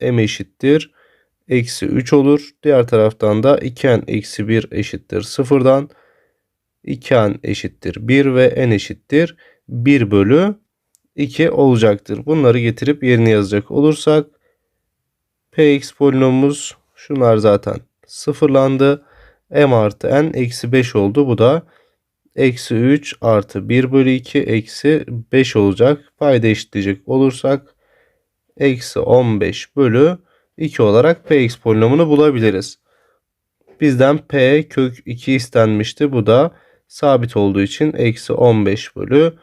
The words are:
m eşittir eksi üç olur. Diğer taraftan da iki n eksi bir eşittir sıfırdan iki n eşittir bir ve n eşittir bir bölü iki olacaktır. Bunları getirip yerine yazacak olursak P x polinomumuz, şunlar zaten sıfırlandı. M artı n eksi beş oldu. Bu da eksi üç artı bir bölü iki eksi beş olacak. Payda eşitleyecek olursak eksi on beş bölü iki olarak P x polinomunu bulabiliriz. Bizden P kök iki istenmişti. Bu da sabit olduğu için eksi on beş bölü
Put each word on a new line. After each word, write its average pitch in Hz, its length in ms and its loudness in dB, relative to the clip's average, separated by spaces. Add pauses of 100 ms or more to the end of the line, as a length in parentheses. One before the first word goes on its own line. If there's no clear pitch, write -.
m 123 220 0
eşittir - 680 -2 (560)
eksi 120 380 -4
üç 127 280 -4
olur. 143 360 2 (140)
Diğer 131 240 2
taraftan 110 560 0
da 139 140 2
iki 127 300 -6
n 117 200 2
eksi 104 400 -8
bir 110 240 -2
eşittir - 500 -8
sıfırdan 135 680 0 (960)
iki 131 280 -4
n 104 280 0
eşittir 98 640 -10
bir 135 280 2
ve 127 340 2
n 113 40 2
eşittir 147 640 -4 (320)
bir 123 420 0
bölü 135 440 2 (600)
iki 147 360 -2
olacaktır. 113 760 0
Bunları 139 340 2
getirip 120 440 -4
yerine 117 260 2
yazacak 104 420 0
olursak 151 540 0 (1300)
P 147 240 4
x 139 160 -6
polinomumuz, 135 840 0 (200)
şunlar 123 420 0
zaten 104 400 0 (300)
sıfırlandı. 135 1000 0 (440)
M 143 260 2
artı 107 320 -2
n 147 320 0
eksi 120 320 -6
beş 123 240 0
oldu. 110 320 0
Bu 117 100 -2
da 135 260 2 (720)
eksi 127 400 -2
üç 135 460 0
artı 107 480 -2
bir 127 220 0
bölü 131 200 2
iki 127 280 -4
eksi 139 680 -2 (260)
beş 131 240 0
olacak. 110 600 0
Payda 127 300 0
eşitleyecek 101 600 -4
olursak 135 680 -2 (840)
eksi 135 420 -4
on 117 420 0
beş - 340 -8
bölü 139 420 2 (400)
iki 160 240 -6
olarak 120 460 2
P 143 160 2
x 120 120 -4
polinomunu 117 520 0
bulabiliriz. 127 720 0 (1000)
Bizden 139 360 2
P 143 500 0
kök 127 380 -4
iki 127 280 -6
istenmişti. 117 760 -2
Bu 113 160 -2
da 131 240 4 (360)
sabit 135 500 -2
olduğu 101 240 0
için 151 320 -2
eksi - 400 -4
on 113 320 2
beş 101 300 -6
bölü 139 480 0